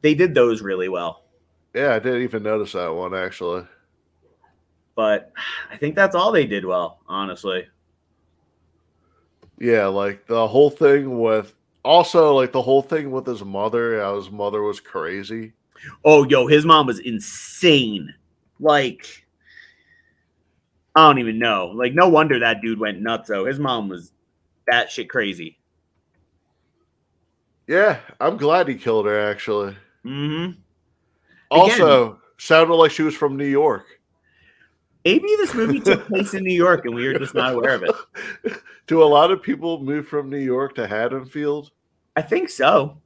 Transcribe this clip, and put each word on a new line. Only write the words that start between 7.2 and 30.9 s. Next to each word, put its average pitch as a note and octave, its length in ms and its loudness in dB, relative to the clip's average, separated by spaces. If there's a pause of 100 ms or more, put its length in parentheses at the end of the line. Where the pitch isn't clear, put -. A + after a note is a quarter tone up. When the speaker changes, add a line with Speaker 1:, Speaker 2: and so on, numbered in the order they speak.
Speaker 2:
Yeah, A2+ 280 0
like, G2 400 -6
the A2+ 200 -2
whole C#3 220 4
thing C#3 500 2
with, A2 340 -2 (300)
also, E3 520 4
like, B2+ 160 2
the C3 100 0
whole C3+ 200 2
thing D3 300 -6
with C3 140 -8
his A#2 180 -8
mother, A2 580 -4
how G2+ 160 -4
his F#2+ 120 -12
mother G#2 320 -6
was G#2 180 -6
crazy. G2+ 760 -10 (500)
Speaker 1:
Oh, D3+ 220 6
yo, B2+ 220 2
his D3+ 180 4
mom D#3 220 6
was A2+ 120 -6
insane. A#2 1120 -2 (460)
Like, C#3+ 680 -2 (1700)
I D#3+ 120 10
don't C#3 120 6
even A2+ 200 -4
know. G#2 340 0
Like, B2 200 -4
no F3+ 160 6
wonder D3+ 300 4
that A2+ 220 -2
dude A2+ 180 -4
went G#2 220 -6
nutso. G#2+ 460 -6
His C3+ 120 -6
mom A#2+ 300 -4
was F2 220 -14 (600)
batshit A#2+ 380 -2
crazy. F2+ 480 -8 (2000)
Speaker 2:
Yeah, F3+ 320 0 (200)
I'm D3+ 180 0
glad D#3 300 2
he C3+ 80 -6
killed A2 320 -2
her, G#2 120 0
actually. G#2 560 -4 (300)
Speaker 1:
Mm-hmm. D3+ 540 -8 (880)